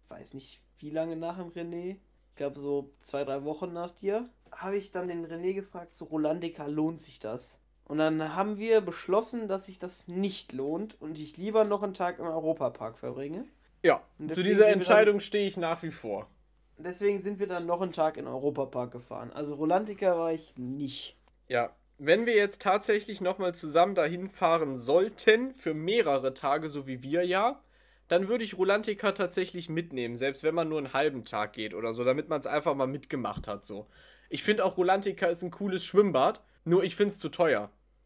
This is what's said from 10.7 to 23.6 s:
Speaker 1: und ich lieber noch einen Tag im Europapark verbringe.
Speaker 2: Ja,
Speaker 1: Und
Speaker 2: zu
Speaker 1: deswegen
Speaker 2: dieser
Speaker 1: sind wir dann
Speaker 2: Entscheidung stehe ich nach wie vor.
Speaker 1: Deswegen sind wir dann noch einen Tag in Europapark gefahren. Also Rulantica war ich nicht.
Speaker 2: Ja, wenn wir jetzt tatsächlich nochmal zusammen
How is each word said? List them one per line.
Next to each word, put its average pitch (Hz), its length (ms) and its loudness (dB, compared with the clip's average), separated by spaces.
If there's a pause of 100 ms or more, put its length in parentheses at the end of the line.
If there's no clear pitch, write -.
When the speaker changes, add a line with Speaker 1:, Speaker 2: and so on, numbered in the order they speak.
Speaker 1:
und 151 180 -10
ich 151 180 -14
lieber 214 280 4
noch 202 180 0
einen 202 120 -6
Tag 180 240 -4
im 165 80 -8
Europapark 156 720 -4
verbringe. 143 460 -8 (400)
Speaker 2:
Ja, 160 180 6 (160)
Speaker 1:
Und 151 140 -8
Speaker 2:
zu 180 100 0
Speaker 1:
deswegen - 0 -
Speaker 2:
dieser 196 220 8
Speaker 1:
sind 208 140 8
wir 180 80 0
dann 214 120 10
Speaker 2:
Entscheidung 208 220 6
stehe 202 260 0
ich 190 100 -4
nach 170 280 -2
wie 160 80 -6
vor. 98 360 -8 (480)
Speaker 1:
Deswegen 185 460 -2
sind 196 160 -4
wir 202 80 0
dann 175 180 -4
noch 175 160 0
einen 185 140 -2
Tag 156 240 0
in 143 80 -10
Europapark 131 680 -2
gefahren. 120 400 -12
Also 147 220 -6
Rulantica 180 640 2
war 165 160 0
ich - 240 -12
nicht. 131 580 -8 (320)
Speaker 2:
Ja, 120 260 0 (240)
wenn 180 280 4
wir 240 80 2
jetzt 208 280 2
tatsächlich 208 580 0
nochmal 185 340 -2
zusammen 170 400 4